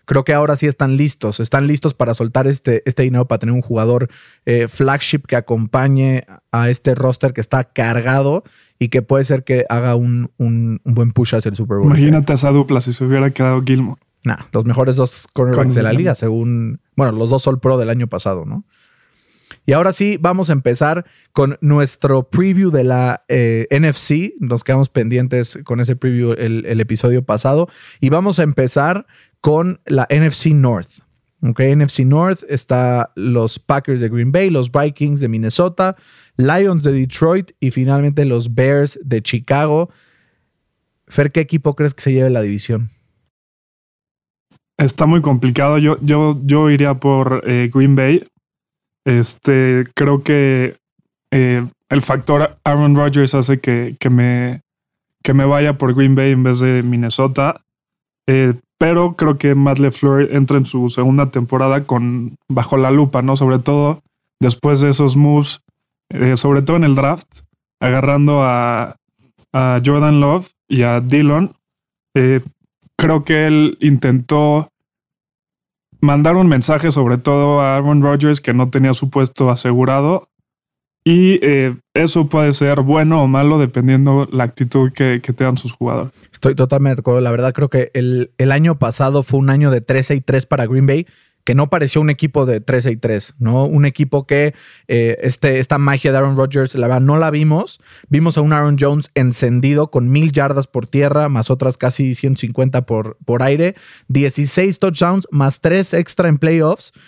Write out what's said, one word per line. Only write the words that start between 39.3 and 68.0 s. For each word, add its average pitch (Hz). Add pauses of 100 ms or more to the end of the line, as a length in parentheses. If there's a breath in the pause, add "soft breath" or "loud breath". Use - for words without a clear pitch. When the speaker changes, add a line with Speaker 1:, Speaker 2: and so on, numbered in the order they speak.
Speaker 1:
Fer, 143
¿qué 165
equipo 151
crees 147
que -
se 135
lleve 131
la 120
división? 110 (1900)
Speaker 2:
Está 143
muy 165
complicado. 135
Yo, 151
yo, 147
yo 147
iría 143
por, 135
eh, 123
Green 135
Bay. 135 (840)
Este, 127 (100)
creo 143
que, 135 (560)
eh, 123 (240)
el 139
factor 143
Aaron 147
Rodgers 143
hace 131
que, 120
que 131
me, 123 (600)
que 139
me 139
vaya 143
por 127
Green 135
Bay 135
en 127
vez 123
de 127
Minnesota. 127 (640)
Eh, 131 (240)
pero 170
creo 156
que 143
Matt 139
LaFleur 139
entra 143
en 127
su 123
segunda 131
temporada 135
con, 120 (140)
bajo 131
la 131
lupa, 139
¿no? 135
Sobre 131
todo 147 (380)
después 135
de 143
esos 139
moves, 147 (480)
eh, 127
sobre 139
todo 160
en 170
el 143
draft, 139 (500)
agarrando 143